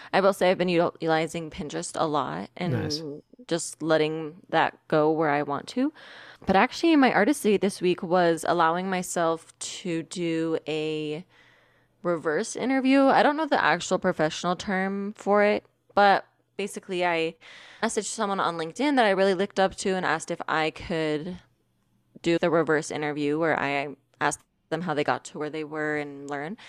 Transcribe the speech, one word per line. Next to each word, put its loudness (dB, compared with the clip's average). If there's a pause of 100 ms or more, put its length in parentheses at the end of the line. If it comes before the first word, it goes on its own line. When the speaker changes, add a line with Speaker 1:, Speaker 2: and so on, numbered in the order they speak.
(120)
Speaker 1:
I 4
will 4
say 2
I've 2
been 0
util-, 2
utilizing -2
Pinterest -8
a 0
lot -4
and -4
Speaker 2:
Nice. -4 (460)
Speaker 1:
just -4
letting 0 (120)
that 0 (100)
go 4
where 2
I 0
want -6
to. -2 (540)
But 4
actually, 4
my 6
artist 2
date 2
this -2
week 2
was 2
allowing 2
myself -2
to -6
do -2
a -6 (800)
reverse -2
interview. 4
I 6
don't 4
know -2
the 2
actual 2
professional -2
term -4
for 2
it, 2 (300)
but 6 (320)
basically -6
I 0 (480)
messaged -2
someone -4
on 0
LinkedIn -2
that 6
I 4
really 4
looked -2
up 2
to -4
and -2
asked -2
if -6
I 0
could -4 (840)
do 2
the 0
reverse 2
interview -2
where 0
I -4 (240)
asked 0 (300)
them -4
how -2
they 0
got -2
to -14
where -6
they -8
were -4
and -10
learn. -8 (120)